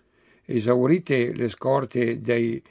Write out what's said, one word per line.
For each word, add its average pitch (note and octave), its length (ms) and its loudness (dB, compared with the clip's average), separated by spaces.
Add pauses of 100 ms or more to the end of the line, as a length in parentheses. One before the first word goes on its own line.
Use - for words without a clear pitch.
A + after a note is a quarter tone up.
(440)
esaurite B2 880 2
le A#2+ 160 -2
scorte B2 680 -2
dei A#2 520 -2